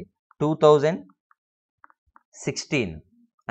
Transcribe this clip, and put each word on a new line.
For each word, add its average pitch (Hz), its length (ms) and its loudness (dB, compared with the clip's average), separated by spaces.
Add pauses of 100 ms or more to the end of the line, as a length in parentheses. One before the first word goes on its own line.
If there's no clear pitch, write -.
(420)
టూ 147 80 0 (140)
థౌజండ్ 151 380 4 (1400)
సిక్స్టీన్ 123 480 -4 (580)